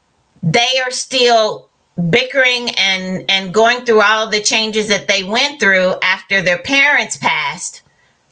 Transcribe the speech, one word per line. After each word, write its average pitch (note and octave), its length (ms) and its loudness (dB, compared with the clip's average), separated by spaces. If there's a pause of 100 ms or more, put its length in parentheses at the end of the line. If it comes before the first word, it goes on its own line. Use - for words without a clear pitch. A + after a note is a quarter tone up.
(420)
they A#3+ 440 0
are B3+ 60 -6
still A#3 760 0 (420)
bickering B3 680 0
and, F#3 520 -2
and F#3+ 240 -2
going A#3+ 320 2
through G#3+ 160 4
all G#3+ 280 2
the G#3 120 -2
changes A3 460 -2
that G3+ 220 -2
they G3 160 -2
went C4+ 340 -2
through F#3 420 2
after F#3+ 400 -2
their F3 180 0
parents C#4 580 0
passed D#3 640 -6 (500)